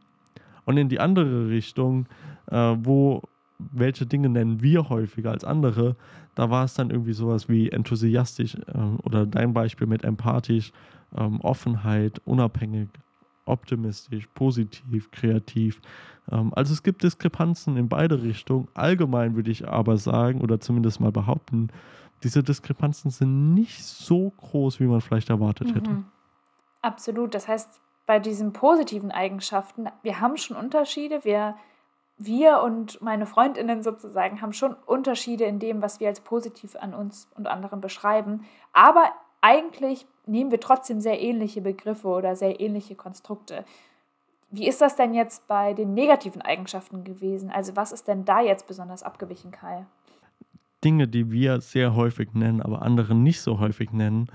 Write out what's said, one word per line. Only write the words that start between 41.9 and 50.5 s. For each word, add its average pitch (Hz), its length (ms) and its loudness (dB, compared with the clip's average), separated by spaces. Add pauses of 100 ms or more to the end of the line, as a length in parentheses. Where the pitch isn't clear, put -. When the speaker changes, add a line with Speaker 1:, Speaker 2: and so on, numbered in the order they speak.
Speaker 2:
oder 185 280 0
sehr 190 240 -2
ähnliche 208 360 -8
Konstrukte. - 680 -14 (880)
Wie - 160 -4
ist 262 140 0
das 285 140 4
denn 233 180 2
jetzt 233 340 -2
bei 202 260 0
den 202 200 -4
negativen 269 480 2
Eigenschaften 185 640 -8
gewesen? 190 480 -8
Also 190 240 -6
was 214 160 -4
ist - 160 -12
denn 196 180 -2
da 202 160 2
jetzt 196 260 2
besonders 185 360 -16
abgewichen, 180 480 -14
Kai? 180 340 -14 (1000)